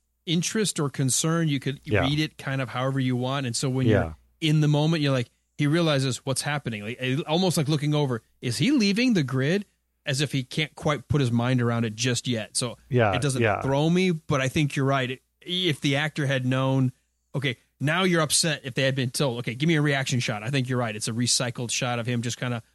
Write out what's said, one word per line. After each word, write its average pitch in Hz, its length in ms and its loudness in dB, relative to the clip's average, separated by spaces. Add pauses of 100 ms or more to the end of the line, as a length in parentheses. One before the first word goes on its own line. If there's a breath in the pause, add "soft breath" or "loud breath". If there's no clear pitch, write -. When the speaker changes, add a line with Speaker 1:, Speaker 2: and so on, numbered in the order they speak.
(260)
Speaker 1:
interest 180 540 0
or 143 100 0
concern. 160 560 0
You 139 140 -2
could 139 240 -6
Speaker 2:
Yeah. 101 160 2
Speaker 1:
read 143 180 2
it 156 200 -4
kind 135 220 -4
of 123 100 -6
however 135 280 -2
you 127 160 0
want. 127 320 -2
And 117 80 -4
so 135 160 -2
when 131 160 0
Speaker 2:
Yeah. 104 160 6
Speaker 1:
you're 80 140 -6 (240)
in 156 220 4
the 147 60 4
moment, 151 340 2
you're 139 100 2
like, 127 180 -2 (280)
he 147 100 2
realizes 143 580 2
what's 131 160 -2
happening. 127 400 -6
Like, 113 180 -8
it, 131 260 -2
almost 170 300 2
like 143 120 0
looking 151 260 0
over, 135 280 0 (180)
is 120 180 -4
he 220 140 2
leaving 226 420 2
the 165 80 2
grid? 135 420 0 (420)
As 139 160 -2
if 139 100 -2
he 135 100 0
can't - 320 -4
quite 147 320 -4
put 147 140 0
his 120 100 2
mind 123 320 2
around 117 220 0
it 107 100 -4
just 120 320 -2
yet. 113 300 -4
So 117 220 -6 (100)
Speaker 2:
Yeah, 113 260 4
Speaker 1:
it - 80 0
doesn't 135 200 0
Speaker 2:
yeah. 98 180 2
Speaker 1:
throw 143 300 2
me, 185 200 2
but 156 300 -2
I 131 80 0
think 147 260 0
you're 135 120 0
right. 131 340 0 (220)
If 180 400 -2
the 139 140 0
actor 147 300 -2
had 131 200 0
known, 131 460 2 (420)
okay, 127 240 -2 (200)
now 156 260 0
you're 170 180 4
upset 147 420 0
if 127 100 -8
they 139 80 0
had 131 120 2
been 127 160 0
told, 123 300 -2
"Okay, 113 140 -6
give 135 140 0
me 165 80 4
a 147 60 4
reaction 139 380 2
shot." 107 220 -4
I 117 80 -6
think 131 180 0
you're 127 100 0
right. 113 180 0
It's 104 120 -6
a 117 40 -4
recycled 120 580 -2
shot 123 280 -2
of 113 80 -4
him 120 160 0
just 117 160 -6
kinda 120 240 -4 (120)